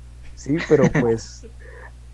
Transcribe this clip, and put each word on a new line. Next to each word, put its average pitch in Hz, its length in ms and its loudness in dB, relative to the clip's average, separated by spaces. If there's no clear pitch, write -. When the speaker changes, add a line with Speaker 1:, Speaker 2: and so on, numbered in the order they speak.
Speaker 1:
sí, 156 280 -2
pero, 135 320 6
Speaker 2:
<laughs> 156 40 4
Speaker 1:
pues... 113 500 0